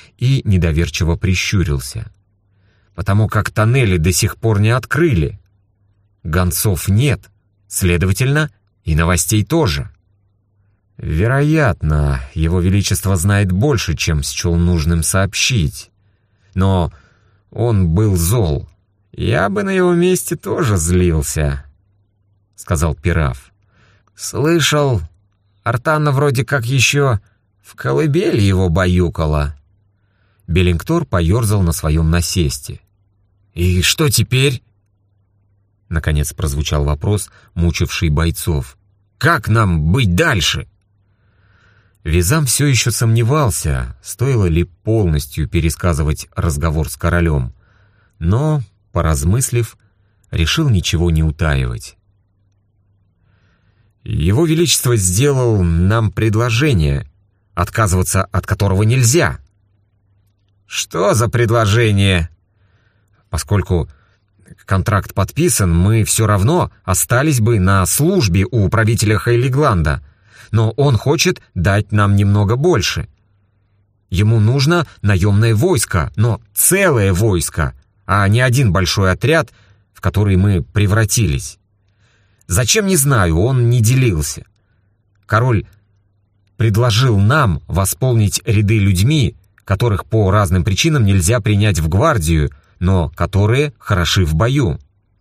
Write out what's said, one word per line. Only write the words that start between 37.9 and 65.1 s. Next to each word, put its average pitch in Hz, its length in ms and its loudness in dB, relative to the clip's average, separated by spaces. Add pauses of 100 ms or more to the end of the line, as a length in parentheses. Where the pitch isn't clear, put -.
бойцов. 78 680 -2 (420)
"Как 165 300 0
нам 90 440 2
быть 107 220 2
дальше?" 101 540 0 (1400)
Визам 90 400 0
всё 135 220 0
ещё 123 240 0
сомневался, 113 1120 -2
стоило 120 440 -2
ли 85 180 0
полностью 82 840 -2
пересказывать 78 880 -2
разговор 76 540 -2
с - 60 -12
королём, 78 580 -2 (640)
но, 139 420 0 (320)
поразмыслив, 87 880 -2 (520)
решил 139 380 0
ничего 87 420 0
не 80 120 2
утаивать. 69 760 -4 (2000)
"Его 98 420 0
Величество 156 520 0
сделал 110 640 0
нам 92 500 0
предложение, 110 960 0 (440)
отказываться 92 680 0
от - 220 -6
которого 98 360 0
нельзя". 120 560 2 (1300)
"Что - 480 -4
за 113 140 2
предложение?" 104 1000 2 (1000)
"Поскольку 87 580 -2 (800)
контракт 95 480 -2